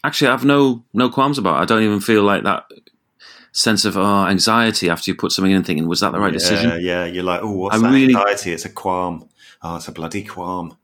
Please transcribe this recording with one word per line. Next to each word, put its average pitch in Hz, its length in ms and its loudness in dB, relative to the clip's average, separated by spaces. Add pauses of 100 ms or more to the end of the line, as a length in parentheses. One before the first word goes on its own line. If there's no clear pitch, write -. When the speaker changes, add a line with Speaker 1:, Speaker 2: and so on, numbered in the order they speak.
Speaker 1:
Actually, 147 240 0
I - 20 4
have 127 140 0
no, 139 480 4
no 123 180 2
qualms 139 280 0
about 87 200 0
it. 82 40 2
I - 20 2
don't 110 180 2
even 104 180 2
feel, 107 220 4
like, 101 220 2
that - 200 -2 (880)
sense 107 320 0
of, 95 120 -2
oh, 98 300 2
anxiety 107 640 2
after 82 200 -2
you - 60 -2
put - 160 -2
something 95 200 2
in, 92 120 4
thinking, 80 240 -2
"Was 85 120 -2
that 98 120 0
the 95 80 -4
right 95 120 0
Speaker 2:
Yeah, 80 60 -4
Speaker 1:
decision?" 85 420 0
Speaker 2:
yeah. 90 260 -2
You're 90 180 -8
like, 87 180 -2
"Oh, 107 100 -6
what's 98 240 -2
Speaker 1:
I - 20 2
Speaker 2:
that 117 140 2
Speaker 1:
really 135 220 6
Speaker 2:
anxiety?" 101 380 0
It's 82 120 -8
a - 60 -12
qualm. 90 580 -6 (340)
Oh, 85 140 -10
it's 82 120 -12
a 80 40 -16
bloody 82 320 -8
qualm. 90 600 -10